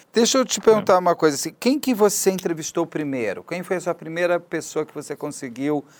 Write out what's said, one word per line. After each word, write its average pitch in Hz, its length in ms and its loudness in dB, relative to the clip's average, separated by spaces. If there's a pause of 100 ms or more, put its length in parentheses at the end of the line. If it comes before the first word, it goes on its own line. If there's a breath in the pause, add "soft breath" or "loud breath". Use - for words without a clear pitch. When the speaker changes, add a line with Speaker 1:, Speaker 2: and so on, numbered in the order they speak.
(120)
Speaker 1:
Deixa 226 260 2
eu 262 60 4
te - 160 -4
perguntar 214 360 4
Speaker 2:
É. - 20 6
Speaker 1:
uma 180 180 2
coisa, 156 200 4
assim, 156 220 -6
quem 269 220 2
que 254 140 0
você 202 380 2
entrevistou 170 540 -4
primeiro? 135 560 -4
Quem 175 220 -10
foi 180 140 -2
a - 20 -6
sua 170 160 -4
primeira 170 420 0
pessoa 160 480 -6
que - 80 -14
você 147 220 -10
conseguiu, 143 680 -4 (140 soft breath)